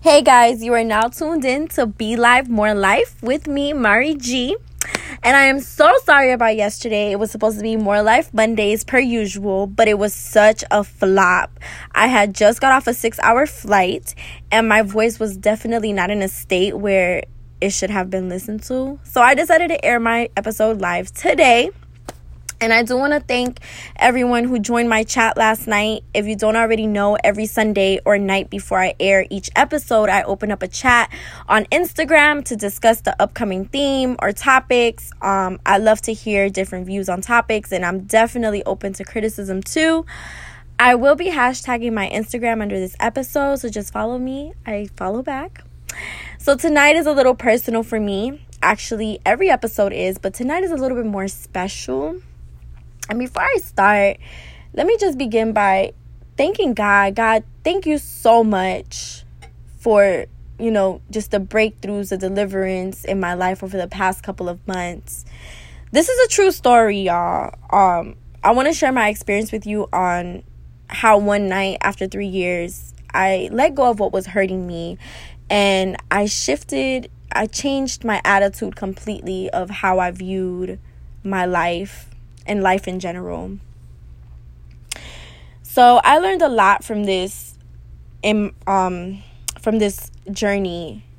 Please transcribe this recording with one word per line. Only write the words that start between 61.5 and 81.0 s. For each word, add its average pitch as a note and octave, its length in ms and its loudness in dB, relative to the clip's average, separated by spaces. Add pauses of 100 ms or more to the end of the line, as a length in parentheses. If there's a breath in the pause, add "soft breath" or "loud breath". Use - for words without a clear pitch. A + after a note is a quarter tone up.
the G3 60 -4
deliverance F#3+ 840 -4
in G3 160 -4
my F3 140 -2
life F#3 280 -4
over F#3+ 140 -10
the F3+ 140 -6
past F#3+ 340 -4
couple F#3 240 -8
of F3 180 -10
months. F3 600 -10 (640 loud breath)
This D#4+ 160 4
is B4+ 180 0
a A4 40 -2
true G4 200 4
story, A3+ 520 4
y'all. F3 520 -2 (180)
Um, F#3 440 2 (260)
I G3 100 4
wanna C4 220 2
share C#4 200 0
my A3+ 160 2
experience G#3 420 -4
with G#3 160 -8
you G#3 240 -4
on F3+ 520 -4 (440)
how A3 300 4
one G3+ 320 2
night F#3+ 320 -4
after G3 260 -4
three G3 200 -8
years, F3+ 640 -6 (200)
I F#3+ 380 0
let C#4 240 2
go B3+ 160 4
of G#3+ 80 -2
what G3 140 -2
was F#3+ 140 -4
hurting F#3 380 -2
me, E3+ 320 -10 (520 loud breath)
and G3 480 2 (120)
I G3+ 180 0
shifted, C4 840 -4 (220)
I A3 140 -2
changed C4+ 580 -6
my G#3+ 180 -2
attitude G3 540 0
completely F#3+ 720 -8
of F#3 200 -6
how F#3+ 300 0
I F3+ 120 -2
viewed F#3 680 -8 (420 soft breath)